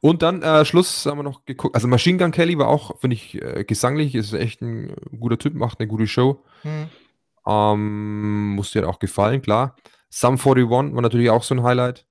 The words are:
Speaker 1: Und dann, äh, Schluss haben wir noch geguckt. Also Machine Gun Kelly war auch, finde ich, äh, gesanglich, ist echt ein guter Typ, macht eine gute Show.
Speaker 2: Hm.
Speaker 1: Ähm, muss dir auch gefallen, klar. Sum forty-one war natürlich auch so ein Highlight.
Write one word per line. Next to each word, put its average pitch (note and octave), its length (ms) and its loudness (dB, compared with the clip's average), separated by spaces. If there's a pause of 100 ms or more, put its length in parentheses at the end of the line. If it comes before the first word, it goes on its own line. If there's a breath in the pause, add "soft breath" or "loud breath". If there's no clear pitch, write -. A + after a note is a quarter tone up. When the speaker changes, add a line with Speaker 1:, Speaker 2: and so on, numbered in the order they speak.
Speaker 1:
Und D#3+ 220 4
dann, E3+ 200 0
äh, D#3 220 6
Schluss - 420 0
haben D3 120 -4
wir D3 40 -8
noch C#3 220 -10
geguckt. - 300 -6
Also A#2+ 140 2
Machine D3 300 4
Gun F3 140 2
Kelly E3+ 260 2
war C#3 100 2
auch, - 320 -2
finde B2+ 140 0
ich, - 260 -14
äh, B1+ 240 -6
gesanglich, C3 500 -2
ist A2 180 -4
echt A2 300 -6
ein A#2 320 -10 (240)
guter A#2 200 -2
Typ, D3 160 -4
macht A#2+ 260 -4
eine A#2 80 -4
gute G#2+ 180 -2
Show. B2+ 360 0 (200 loud breath)
Speaker 2:
Hm. D#3 260 -8 (580 loud breath)
Speaker 1:
Ähm, G#2 1040 0
muss G2+ 220 -4
dir G#2 160 -2
auch F#2+ 100 -6
gefallen, G#2+ 440 0
klar. A#2 340 0 (340 soft breath)
Sum B2+ 280 0
forty-one B2+ 560 2
war B2 80 -2
natürlich A#2+ 280 2
auch A2 120 4
so - 120 -4
ein B2+ 80 -2
Highlight. B2 480 0